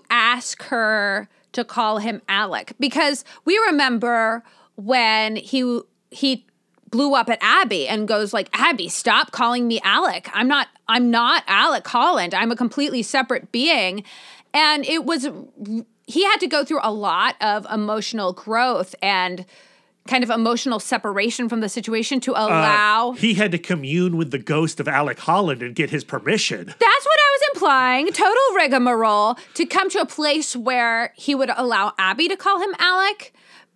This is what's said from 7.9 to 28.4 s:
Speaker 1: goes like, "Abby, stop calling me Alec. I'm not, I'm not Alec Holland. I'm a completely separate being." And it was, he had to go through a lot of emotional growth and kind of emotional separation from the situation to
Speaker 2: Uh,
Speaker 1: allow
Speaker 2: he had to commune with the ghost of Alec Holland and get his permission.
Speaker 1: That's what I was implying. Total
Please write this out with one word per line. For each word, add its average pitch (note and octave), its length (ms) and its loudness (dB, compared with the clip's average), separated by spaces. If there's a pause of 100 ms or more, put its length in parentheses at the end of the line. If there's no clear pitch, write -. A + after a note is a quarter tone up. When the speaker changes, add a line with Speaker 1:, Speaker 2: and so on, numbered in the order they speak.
Speaker 1:
goes G#3 260 -2
like, G#3 200 -4
"Abby, A#3 360 0
stop A#3 440 0
calling A#3+ 340 0
me A#3 160 -2
Alec. G#3 520 0
I'm A3 140 0
not, C#4 200 0 (200)
I'm A#3+ 220 2
not A#3+ 360 2
Alec A3+ 400 2
Holland. A#3+ 480 2
I'm A3 180 0
a A#3 40 -2
completely B3+ 460 -2
separate C4 500 -4
being." A3+ 520 0 (500)
And D4+ 320 2
it D#4+ 180 -2
was, C#4+ 240 -2 (800)
he F4+ 180 0
had G4+ 140 2
to F#4 80 -2
go C#4+ 180 0
through D4+ 180 -2
a G#3+ 100 0
lot G#3 480 0
of G#3 320 -2
emotional G#3 600 -4
growth A3 720 -2
and F#3 420 -2 (600)
kind B3+ 160 0
of A#3+ 80 -2
emotional A#3 480 0
separation A3 720 -2
from A3+ 120 -2
the G#3+ 80 -4
situation A3+ 520 -4
to B3+ 140 -4
Speaker 2:
Uh, G#3+ 120 2
Speaker 1:
allow G#3 680 2
Speaker 2:
he A3+ 220 0
had G3+ 160 2
to E3+ 80 -2
commune E3+ 580 -2
with D#3+ 140 -2
the C3+ 80 -4
ghost D#3 400 -2
of C3 80 -6
Alec C#3+ 320 0
Holland D#3+ 440 0
and B2 120 -10
get D3+ 160 -2
his C#3+ 140 -4
permission. A#2+ 600 -2
Speaker 1:
That's - 140 -20
what C#5 380 4
I C#5+ 140 6
was C5+ 100 2 (120)
implying. C#4 580 2
Total A4+ 420 4